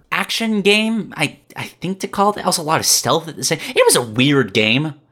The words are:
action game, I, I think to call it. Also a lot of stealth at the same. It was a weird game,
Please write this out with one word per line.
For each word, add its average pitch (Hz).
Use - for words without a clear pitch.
action 208
game, 214
I, -
I 131
think -
to 196
call 208
it. -
Also 180
a -
lot 151
of -
stealth 160
at -
the -
same. 156
It 440
was -
a 139
weird 123
game, 120